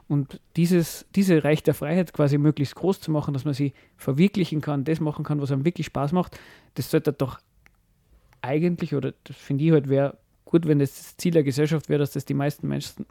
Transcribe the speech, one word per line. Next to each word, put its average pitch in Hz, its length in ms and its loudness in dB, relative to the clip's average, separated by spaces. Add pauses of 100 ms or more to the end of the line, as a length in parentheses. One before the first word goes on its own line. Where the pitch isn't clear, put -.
Und 143 320 -2 (160)
dieses, 170 580 0
diese 185 300 4
Reich 151 180 2
der 151 120 2
Freiheit 165 380 -2
quasi 147 240 2
möglichst 143 380 2
groß 190 260 -2
zu - 100 -8
machen, 151 220 -2
dass 131 140 -6
man 143 80 -2
sie 139 180 -2 (240)
verwirklichen 160 640 0
kann, 143 240 -4
das 160 160 -2
machen 151 240 -4
kann, 147 160 -2
was 139 100 -4
einem 139 140 -2
wirklich 165 220 -2
Spaß 143 260 -4
macht, 180 260 -2 (360)
das - 160 -8
sollte 151 240 0
doch 131 240 -6 (1040)
eigentlich, 160 520 -2
oder 135 200 -2 (100)
das - 120 -18
finde 139 280 -2
ich 165 80 4
halt, 139 160 4
wäre 135 300 0 (260)
gut, 165 220 2
wenn 151 120 4
das 139 180 0
das - 200 -20
Ziel 175 160 0
der 160 100 6
Gesellschaft 147 460 0
wäre, 147 120 2
dass 139 120 -2
das 143 120 -6
die 143 100 -4
meisten 143 340 -2
Mensch-, 143 260 -6 (160)